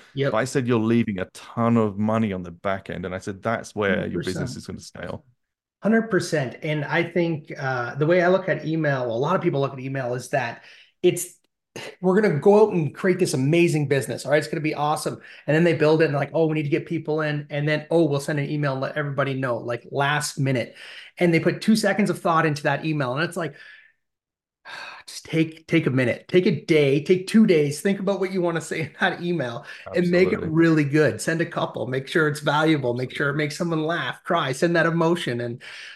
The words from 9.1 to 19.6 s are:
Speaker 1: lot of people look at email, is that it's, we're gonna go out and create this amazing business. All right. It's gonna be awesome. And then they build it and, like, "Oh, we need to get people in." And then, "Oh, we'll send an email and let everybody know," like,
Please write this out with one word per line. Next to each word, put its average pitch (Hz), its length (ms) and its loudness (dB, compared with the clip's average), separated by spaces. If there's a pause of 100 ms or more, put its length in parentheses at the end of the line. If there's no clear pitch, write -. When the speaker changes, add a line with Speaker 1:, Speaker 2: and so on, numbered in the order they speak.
Speaker 1:
lot 143 220 0
of 170 80 -2
people 139 180 0
look 135 120 -2
at 135 60 -12
email, 131 360 -6
is 127 140 -10
that 123 340 -4 (400)
it's, 175 320 0 (640)
we're 185 200 4
gonna 170 180 2
go 202 240 8
out 214 100 4
and 156 200 0
create 185 240 0
this 180 160 2
amazing 151 540 4
business. 123 380 -2
All 123 60 -2
right. 147 60 6
It's 151 100 0
gonna 160 140 -4
be 147 140 -2
awesome. 147 440 -2 (280)
And 147 80 2
then 160 80 4
they 170 100 4
build 156 300 4
it - 20 6
and, 143 80 0
like, 139 180 -2
"Oh, 160 140 2
we 156 80 0
need 156 100 0
to 143 60 -4
get 151 160 0
people 156 360 -4
in." 147 280 -4
And 147 180 -2
then, 151 220 0
"Oh, 165 160 4
we'll 143 140 0
send 151 180 -4
an 143 100 -2
email 147 260 -2
and 131 80 -4
let - 140 -6
everybody 143 380 -2
know," 131 240 -2
like, 120 340 -8